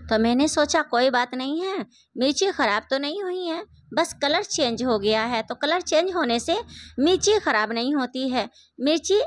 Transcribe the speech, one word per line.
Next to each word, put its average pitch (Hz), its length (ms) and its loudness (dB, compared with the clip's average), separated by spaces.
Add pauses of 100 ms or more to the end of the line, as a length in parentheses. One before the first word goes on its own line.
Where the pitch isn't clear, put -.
तो 220 100 2
मैंने 240 280 4
सोचा 302 360 2
कोई 254 260 2
बात 247 260 0
नहीं 277 260 -4
है, 381 240 -4 (300)
मिर्ची 294 360 0
ख़राब 220 380 0
तो 269 80 -2
नहीं 302 260 -6
हुई 370 220 -6
है, 339 180 -6 (300)
बस 330 280 0
कलर 311 240 0
चेंज 240 380 -2
हो 240 160 2
गया 214 260 2
है। 233 180 -2
तो 247 120 -8
कलर 330 260 0
चेंज 349 340 0
होने 240 240 0
से 330 180 -2 (420)
मिर्ची 370 400 4
ख़राब 220 320 0
नहीं 240 240 -2
होती 262 340 -2
है, 233 180 0 (320)
मिर्ची 320 480 2